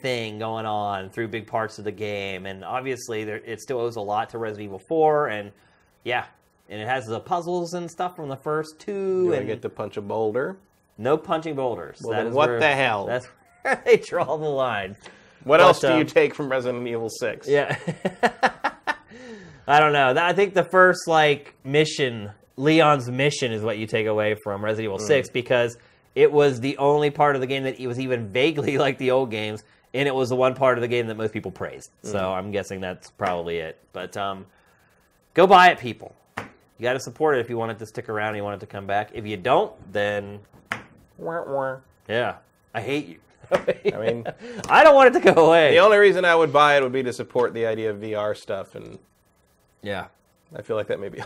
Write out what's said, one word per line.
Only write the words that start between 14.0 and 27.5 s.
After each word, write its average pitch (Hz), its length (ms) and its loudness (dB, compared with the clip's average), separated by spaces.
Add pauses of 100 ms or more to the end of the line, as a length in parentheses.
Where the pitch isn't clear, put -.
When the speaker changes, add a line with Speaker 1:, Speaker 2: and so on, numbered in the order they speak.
Speaker 1:
the 156 80 -6
line. 117 500 -4 (480)
Speaker 2:
What 147 140 6
Speaker 1:
But, 170 60 8
Speaker 2:
else 180 180 6
do 143 80 2
you 127 120 4
Speaker 1:
um, 139 40 0
Speaker 2:
take 147 280 2
from 143 160 -8
Resident 123 380 -4
Evil 113 220 -4
six? - 380 -8
Speaker 1:
Yeah. 139 300 0 (440)
<laughs> - 340 0 (1120)
I 143 120 6
don't 151 140 4
know. 135 200 4
That, 165 120 0
I 180 80 0
think 190 200 0
the 175 100 4
first, 185 440 4
like, 151 560 2
mission, 131 680 -2 (240)
Leon's 147 540 4
mission 131 420 -2
is 107 120 -4
what 110 140 -2
you 110 100 -6
take 110 200 -2
away 107 360 0
from 101 200 -6
Resident 110 220 -2
Evil 95 140 -6
Speaker 2:
Mm. 107 80 -6
Speaker 1:
six 135 220 2
because 120 480 -2 (360)
it 139 180 4
was 143 300 2
the 135 160 -4
only 147 320 2
part 147 260 2
of 127 60 -4
the 127 60 -4
game 135 160 -4